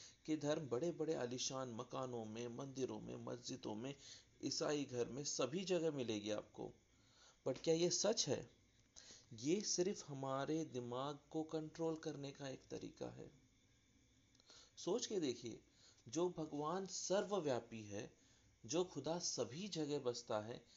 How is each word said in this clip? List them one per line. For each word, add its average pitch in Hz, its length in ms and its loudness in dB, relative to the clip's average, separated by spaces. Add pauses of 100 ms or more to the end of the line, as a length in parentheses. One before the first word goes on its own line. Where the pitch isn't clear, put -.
(260)
कि 156 100 2
धर्म 147 320 0
बड़े-बड़े 151 460 2
आलीशान 131 540 0
मकानों 123 560 -2
में, 113 240 -4
मंदिरों 127 520 -2
में, 120 160 -6
मस्जिदों 120 580 -4
में, 131 200 -4 (500)
ईसाई 147 400 2
घर 120 240 0
में, 135 160 -4
सभी 151 400 0
जगह 170 260 4
मिलेगी 113 400 0
आपको। 107 420 -2 (760)
But 131 120 0
क्या 165 140 6
ये 170 160 6
सच 208 380 4
है? 120 220 0 (800)
ये 139 280 2
सिर्फ 196 480 0
हमारे 139 560 0
दिमाग 127 540 -2 (120)
को 160 120 -2
control 156 540 -2
करने 143 360 -6
का 139 160 -6
एक 127 220 -8
तरीका 123 400 -6
है। 123 200 -12 (1500)
सोच 226 300 0
के 202 140 0
देखिए, 120 420 -2 (460)
जो 170 220 4
भगवान 156 560 0
सर्वव्यापी 170 1000 2
है, 104 300 -6 (520)
जो 160 180 4
खुदा 156 340 -2
सभी 147 500 0
जगह 147 300 0
बसता 120 420 0
है, 110 240 -6 (120)